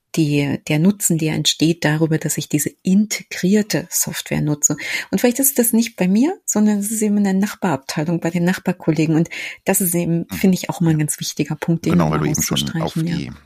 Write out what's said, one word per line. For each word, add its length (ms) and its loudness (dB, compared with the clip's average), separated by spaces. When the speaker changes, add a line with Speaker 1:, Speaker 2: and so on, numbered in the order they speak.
Speaker 1:
die, 520 2
der 100 2
Nutzen, 380 2
der 180 -2
entsteht 520 0
darüber, 320 2
dass 180 -4
ich 140 -8
diese 180 0
integrierte 1080 0
Software 520 -4
nutze. 340 0
Und 100 0
vielleicht 180 2
ist 200 0
das 140 2
nicht 240 0
bei 100 0
mir, 380 2
sondern 360 2
es 100 -4
ist 100 -4
eben 160 2
in 80 2
der 80 2
Nachbarabteilung, 880 -2
bei 80 -2
den 160 0
Nachbarkollegen. 720 0
Und 140 2
das 160 0
ist 140 -2
eben, 360 0
Speaker 2:
Mhm. 60 -10
Speaker 1:
finde 200 2
ich, 120 -8
auch 140 -4
mal 80 2
ein 80 2
Speaker 2:
Ja. 80 0
Speaker 1:
ganz 120 -6
wichtiger 380 -6
Punkt, 300 -2
den 80 2
Speaker 2:
Genau, 100 4
Speaker 1:
noch 80 0
Speaker 2:
weil 60 0
Speaker 1:
mal 80 0
Speaker 2:
du 60 0
eben 100 -2
schon 160 -2
auf 240 -4
Speaker 1:
rauszustreichen, 240 -2
ja. 100 -2
Speaker 2:
die, 160 -6